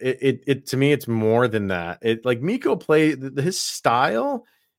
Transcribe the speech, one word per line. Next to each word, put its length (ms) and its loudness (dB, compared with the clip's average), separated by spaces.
it, 200 -2
it, 260 0
it, 200 -2
to 100 -4
me, 140 2
it's 160 -2
more 400 2
than 200 -2
that. 340 -4
It, 240 0
like, 160 0
Mikko 340 -2
play, 400 2
th-, 220 -10
his 220 -2
style 880 0